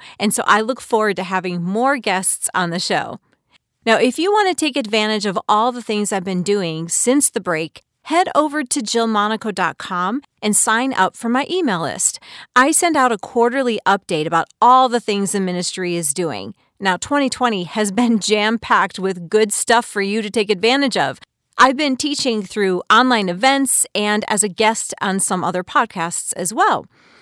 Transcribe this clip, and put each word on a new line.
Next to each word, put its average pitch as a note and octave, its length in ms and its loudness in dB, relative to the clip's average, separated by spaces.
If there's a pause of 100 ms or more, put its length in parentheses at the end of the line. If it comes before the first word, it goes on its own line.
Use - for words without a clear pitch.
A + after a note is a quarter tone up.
(180)
and G#3 140 2
so - 140 2
I G#3 160 6
look A#3+ 180 -4
forward G#3+ 360 0
to F#3 60 -4
having F3+ 400 -4
more A#3+ 360 0
guests F#3+ 560 -2
on F3 160 -2
the F3 100 -4
show. - 400 -4 (640)
Now, A3+ 140 4
if B3 200 2
you F#4 140 0
want G#4 160 4
to E4+ 60 0
take D4 240 -2
advantage G#3+ 480 -2
of G3 200 -2
all A3 240 2
the A#3+ 120 -6
things G#3 320 -2
I've F#3 100 -2
been F#3 180 -2
doing E3+ 460 -2
since C4+ 400 2
the G3+ 140 -6
break, E3 400 -6 (220)
head F4 300 0
over D4 300 0
to C4+ 160 -4
jill A3+ 260 -2
monaco G#3+ 440 0
dot F3+ 260 -2
com F#3+ 460 -4 (180)
and G#3 160 0
sign A#3+ 380 0
up F#3 200 0
for A#3 140 -8
my B3+ 220 0
email C4 320 0
list. - 380 -4 (360)
I C4+ 160 6
send E4 240 2
out B3+ 160 4
a G3+ 60 -2
quarterly A#3+ 680 0
update F#3 400 0
about E3 240 0 (140)
all B3+ 260 8
the A#3 100 0
things G3+ 340 -2
the G3+ 80 -2
ministry F3+ 540 -4
is E3 200 -2
doing. A2+ 400 -6 (260)
Now, F#3+ 160 2
twenty C#4+ 320 -2
twenty A3 360 -2
has G3+ 280 -2
been A#3 260 2
jam-packed G#3 800 0
with F3+ 300 -6
good G#3+ 240 2
stuff A#3 320 2
for - 160 -6
you G3 220 -2
to G3+ 80 -6
take G#3 180 -2
advantage A3+ 480 2
of. C3+ 240 -2 (380)
I've B3+ 180 6
been C#4 220 0
teaching C4+ 440 -2
through F#3+ 460 -2
online A3+ 400 4
events C4 680 2
and G#3 320 0
as - 160 0
a G#3+ 60 0
guest G#3+ 540 -2
on F#3+ 180 -2
some F3+ 240 -2
other F3+ 180 -2
podcasts F#3 720 -4
as F3+ 180 -6
well. C#4 340 0 (360)